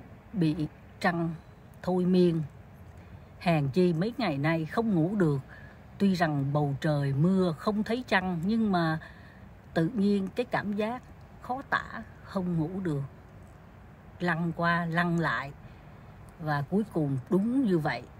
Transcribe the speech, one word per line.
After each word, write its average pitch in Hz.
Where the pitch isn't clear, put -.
bị 156
trăng 170
thôi 180
miên. 175
Hèn 156
chi 180
mấy 190
ngày 170
nay 160
không 226
ngủ 175
được. 156
Tuy 196
rằng 147
bầu 143
trời 143
mưa 175
không 214
thấy 247
trăng, 185
nhưng 220
mà 165
tự 165
nhiên 202
cái 247
cảm -
giác 214
khó 262
tả, -
không 180
ngủ 180
được. 147
Lăn 170
qua 170
lăn 170
lại. 143
Và 151
cuối 202
cùng 139
đúng 233
như 185
vậy, 131